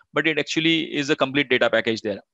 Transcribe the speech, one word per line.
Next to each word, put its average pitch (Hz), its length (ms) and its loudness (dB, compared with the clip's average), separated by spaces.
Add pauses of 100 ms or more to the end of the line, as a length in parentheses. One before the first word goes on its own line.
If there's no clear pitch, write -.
(120)
but 151 140 0
it 156 120 0
actually 160 560 0
is 143 140 -2
a 151 80 2
complete 139 320 0
data 120 220 2
package 113 320 0
there. 98 180 -4 (140)